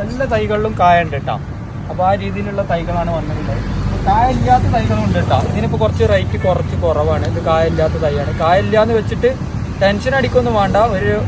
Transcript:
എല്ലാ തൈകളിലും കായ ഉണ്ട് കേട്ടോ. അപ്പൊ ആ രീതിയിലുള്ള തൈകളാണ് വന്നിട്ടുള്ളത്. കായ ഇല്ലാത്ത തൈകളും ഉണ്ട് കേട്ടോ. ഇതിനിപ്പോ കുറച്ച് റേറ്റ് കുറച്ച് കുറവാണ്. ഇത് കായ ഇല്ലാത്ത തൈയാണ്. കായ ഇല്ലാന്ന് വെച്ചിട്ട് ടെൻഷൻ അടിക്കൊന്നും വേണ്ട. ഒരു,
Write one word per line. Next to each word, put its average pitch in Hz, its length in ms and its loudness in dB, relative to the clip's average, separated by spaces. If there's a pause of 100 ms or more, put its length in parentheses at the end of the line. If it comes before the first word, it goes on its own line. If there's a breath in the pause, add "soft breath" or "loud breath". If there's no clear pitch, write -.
എല്ലാ 247 240 -2
തൈകളിലും 214 540 0
കായ 175 220 6
ഉണ്ട് 156 120 -4
കേട്ടോ. 131 260 -4 (500)
അപ്പൊ 170 140 -4
ആ 190 120 2
രീതിയിലുള്ള 196 540 -6
തൈകളാണ് 170 420 -2
വന്നിട്ടുള്ളത്. - 720 -4 (240)
കായ 226 240 4
ഇല്ലാത്ത 247 320 4
തൈകളും 220 400 0
ഉണ്ട് 185 160 0
കേട്ടോ. 160 160 0
ഇതിനിപ്പോ 220 460 -2
കുറച്ച് 214 220 0
റേറ്റ് 196 420 0
കുറച്ച് 170 360 0
കുറവാണ്. 151 460 0
ഇത് 165 160 -4
കായ 160 240 2
ഇല്ലാത്ത 160 260 0
തൈയാണ്. 147 460 -2
കായ 170 200 4
ഇല്ലാന്ന് 214 340 2
വെച്ചിട്ട് 226 420 0 (460)
ടെൻഷൻ 202 340 0
അടിക്കൊന്നും 247 380 2
വേണ്ട. 196 240 2
ഒരു, 208 500 0